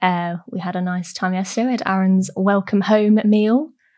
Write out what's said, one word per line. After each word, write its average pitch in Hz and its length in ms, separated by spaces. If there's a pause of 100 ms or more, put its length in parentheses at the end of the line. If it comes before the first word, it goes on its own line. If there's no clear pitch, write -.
Uh, 175 360 (140)
we 185 100
had 180 160
a 180 60
nice 180 300
time 185 220
yesterday. 190 320
We 254 60
had 240 140
Aaron's 190 500
welcome 196 460
home 214 420
meal, 214 460 (280)